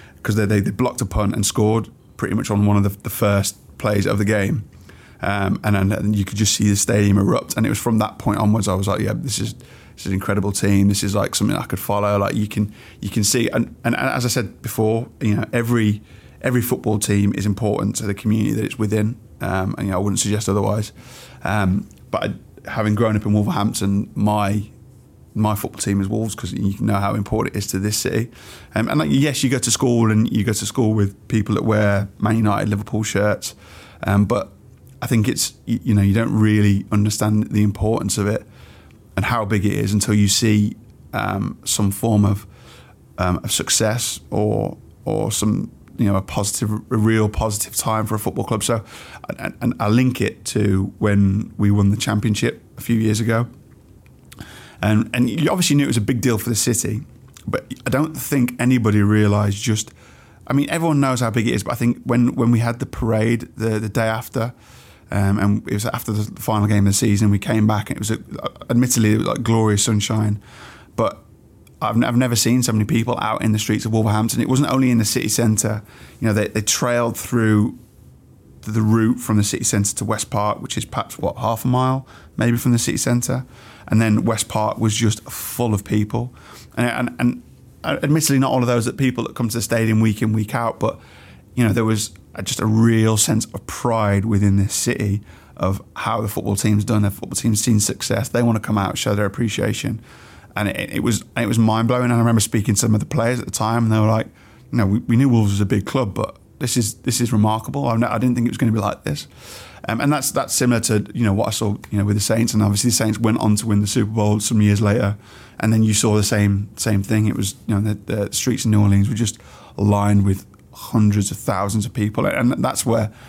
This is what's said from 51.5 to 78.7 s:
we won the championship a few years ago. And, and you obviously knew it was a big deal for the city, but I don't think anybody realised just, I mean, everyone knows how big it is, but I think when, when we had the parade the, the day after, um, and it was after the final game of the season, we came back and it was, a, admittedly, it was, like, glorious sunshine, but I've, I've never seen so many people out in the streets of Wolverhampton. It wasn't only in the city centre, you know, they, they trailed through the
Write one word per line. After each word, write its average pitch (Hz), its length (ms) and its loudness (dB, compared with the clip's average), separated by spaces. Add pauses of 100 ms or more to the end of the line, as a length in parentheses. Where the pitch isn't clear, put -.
we 104 140 2
won 101 180 4
the 104 80 2
championship 104 640 -2 (160)
a - 40 -14
few 117 160 0
years 110 240 2
ago. 113 260 0 (1400)
And, 107 300 2
and 123 160 2
you 147 200 0
obviously 175 260 0
knew 143 80 4
it - 40 -2
was 110 100 0
a 113 40 0
big 113 200 0
deal 120 160 2
for 101 120 -4
the 117 60 0
city, 107 460 -2 (440)
but - 260 -6 (140)
I - 40 2
don't 156 260 2
think 123 440 0
anybody 113 420 4
realised 104 600 4
just, - 280 -2 (560)
I - 60 -4
mean, 143 180 2
everyone 160 280 2
knows 131 200 2
how 120 100 0
big 107 180 0
it 120 60 0
is, 110 100 -2
but - 100 -4
I - 20 -8
think 120 280 0
when, 120 320 2
when 117 140 2
we 120 100 4
had 117 200 -2
the - 80 -6
parade 113 540 0 (140)
the, 110 240 -2
the 110 100 -6
day 113 180 0
after, 113 460 -4 (580)
um, 98 260 2
and 101 300 0
it - 60 -4
was 104 120 -4
after - 260 -6
the 107 120 -2 (180)
final 107 260 0
game 104 200 4
of 98 60 4
the - 0 -
season, 104 360 2
we 101 80 4
came 110 300 0
back 110 240 -2
and - 60 -8
it - 20 -8
was, 104 120 -4
a, 107 60 -4 (520)
admittedly, 120 440 2
it 107 60 2
was, - 80 -2
like, - 160 -4
glorious 110 400 2
sunshine, 107 580 0 (540)
but 107 240 -2 (600)
I've, 113 240 0
I've 120 140 0
never 123 180 2
seen 120 280 2
so 120 80 -2
many 107 140 2
people 117 360 0
out 110 220 -4
in 110 80 2
the 107 80 2
streets 107 260 -2
of 110 80 -4
Wolverhampton. 110 480 0
It - 80 0
wasn't 127 220 2
only 131 180 2
in 120 80 4
the 117 80 2
city - 240 -2
centre, 107 540 0 (360)
you 113 80 -2
know, 107 60 2
they, 104 140 0
they - 140 -4
trailed 120 560 -2
through 107 600 2 (840)
the 110 200 -4